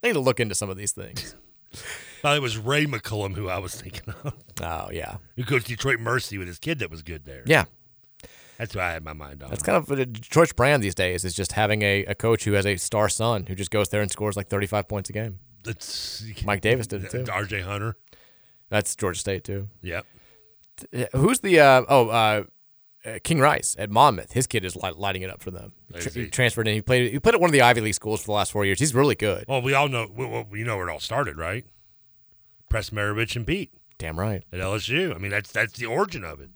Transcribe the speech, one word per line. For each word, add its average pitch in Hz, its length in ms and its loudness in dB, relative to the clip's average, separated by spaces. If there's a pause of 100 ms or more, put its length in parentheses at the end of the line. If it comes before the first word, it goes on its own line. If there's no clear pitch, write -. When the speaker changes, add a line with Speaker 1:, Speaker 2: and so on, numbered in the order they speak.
Speaker 1:
I 233 40 2
need 240 60 2
to 156 60 2
look 127 220 2
into 107 140 0
some 104 140 -4
of 95 80 -6
these 101 140 -6
things." - 480 -10
<laughs> - 60 -20 (760)
Speaker 2:
Well, 147 120 4
it 147 60 0
was 117 160 -2
Ray 139 280 2
McCullum 104 500 -4
who 98 140 -4
I 90 80 -2
was 90 180 -6
thinking - 380 -12 (100)
of. 147 100 -6 (280)
Speaker 1:
Oh, 82 320 -6
yeah. - 240 -8 (180)
Speaker 2:
Who 127 80 -6
coached 127 240 0
Detroit 123 320 0
Mercy 117 380 -2
with 92 100 -8
his 87 100 -12
kid 156 220 -4
that 95 100 -4
was 80 120 -14
good 76 240 -12
there. 67 200 -16
Speaker 1:
Yeah. 139 200 4 (920)
Speaker 2:
That's 113 160 -8
what 98 120 -4
I 87 80 -2
had 80 100 -10
my 78 80 -12
mind 73 320 -16
on. 65 60 -14
Speaker 1:
That's - 120 -6
kind - 160 2
of 151 140 -2
a 131 140 0
Detroit's 127 480 2
brand 135 280 4
these 98 140 -2
days, 90 300 0
is 90 80 -4
just 92 180 -4
having 107 300 2
a, 101 240 2
a 101 100 -4
coach 113 300 2
who 104 80 2
has 98 120 4
a 101 120 2
star 104 320 2
son 113 380 0
who 92 80 -6
just 95 160 -6
goes 104 180 2
there 104 120 0
and 104 80 -2
scores, 104 280 -4
like, 98 100 -6
thirty-five 101 400 0
points 101 220 -6
a - 40 -14
game. 107 260 -6 (240)
Speaker 2:
That's - 600 -10 (220)
Speaker 1:
Mike 104 160 0
Davis 117 260 2
did 98 160 -6
it, 95 80 -10
too. 123 180 -4
Speaker 2:
R 95 140 -2
J 101 160 -4
Hunter. 101 380 -4 (720)
Speaker 1:
That's 104 260 0
Georgia 90 240 -2
State, 98 240 -4
too. 101 240 -6 (140)
Speaker 2:
Yep. 90 240 -8 (880)
Speaker 1:
T-, 120 180 -2
who's 170 300 4
the, 180 180 6
uh, 131 300 10
oh, 127 180 8
uh, 107 360 2 (600)
uh, 113 200 -8
King 165 160 2
Rice - 360 4
at 101 120 -4
Monmouth. 113 420 4
His 127 160 0
kid 107 160 -2
is 90 140 -6
li-, 92 180 -6
lighting 92 280 -4
it 95 60 -8
up - 120 -14
for - 100 -10
them. 98 220 -14 (180)
He 85 60 -16
Speaker 2:
Is 85 80 -8
Speaker 1:
tra-, 110 80 -6
he 120 80 -6
Speaker 2:
he? 82 80 -6
Speaker 1:
transferred 113 400 2
in. 104 40 2
He 107 80 -2
played, 123 300 2
he 139 80 -4
played 233 160 4
at 180 60 4
one 175 80 6
of 156 40 4
the 135 100 8
Ivy 120 180 8
League 107 140 0
schools 107 260 -2
for - 60 -12
the 107 40 -4
last 104 220 0
four 104 100 0
years. 98 160 2
He's 135 160 0
really 135 200 4
good. 104 340 -2
Speaker 2:
Well, 131 120 0
we 135 120 0
all 139 160 4
know, 117 260 -4
we, 127 100 -6 (240)
we, 104 100 -10
you 113 60 -6
know 110 120 -2
where 90 100 -4
it 85 60 -4
all 73 80 -10
started, 110 360 -4
right? 90 280 -6 (1040)
Press 110 200 -2
Maravich 104 460 -2
and 117 100 -6
Pete. 175 260 -4 (280)
Speaker 1:
Damn 78 200 -6
right. 101 320 -2
Speaker 2:
At 90 80 -8
L 95 140 -2
S 107 160 -4
U. 156 240 0
I 85 60 -10
mean, 98 100 -6
that's, 101 220 -4
that's 110 220 -2
the 117 120 -8
origin 156 380 -2
of 76 160 -12
it. 71 160 -20